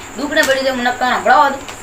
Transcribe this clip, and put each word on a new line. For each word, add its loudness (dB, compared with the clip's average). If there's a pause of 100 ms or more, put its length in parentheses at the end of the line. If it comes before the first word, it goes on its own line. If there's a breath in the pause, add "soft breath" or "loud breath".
(180 loud breath)
દુઃખને 0
પડ્યું 2
તો 0
મને -2
તમને -2
સંભળાવો 4
હતું. -2 (160)